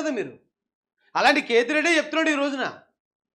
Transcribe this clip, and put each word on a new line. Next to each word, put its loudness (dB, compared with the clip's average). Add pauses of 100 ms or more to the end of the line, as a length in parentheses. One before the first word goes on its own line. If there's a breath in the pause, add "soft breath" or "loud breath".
కదా -4
మీరు. -8 (840)
అలాంటి 4
కేతిరెడ్డే 2
చెప్తున్నాడు 0
ఈ 0
రోజున, -4 (680)